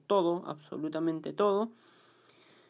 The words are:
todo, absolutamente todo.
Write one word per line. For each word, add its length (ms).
todo, 400
absolutamente 840
todo. 360